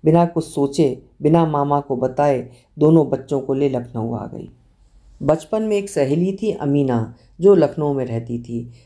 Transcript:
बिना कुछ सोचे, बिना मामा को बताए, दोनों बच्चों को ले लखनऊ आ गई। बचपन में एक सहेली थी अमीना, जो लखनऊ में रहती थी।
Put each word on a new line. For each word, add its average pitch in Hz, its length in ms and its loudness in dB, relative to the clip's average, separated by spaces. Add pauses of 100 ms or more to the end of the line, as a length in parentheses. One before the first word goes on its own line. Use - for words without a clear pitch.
बिना 170 200 6
कुछ 170 180 -4
सोचे, 139 580 0 (200)
बिना 160 240 4
मामा 143 340 0
को 139 160 -6
बताए, 127 540 -2 (300)
दोनों 156 300 6
बच्चों 131 320 -4
को 135 120 -4
ले 139 160 0
लखनऊ 120 440 -6
आ 104 140 -8
गई। - 220 -14 (760)
बचपन 160 400 -2
में 214 140 0
एक 202 120 -4
सहेली 170 520 0
थी 220 100 -2
अमीना, 135 640 0 (260)
जो 196 140 8
लखनऊ 147 380 0
में 135 120 -2
रहती 120 340 -6
थी। 117 320 -10 (140)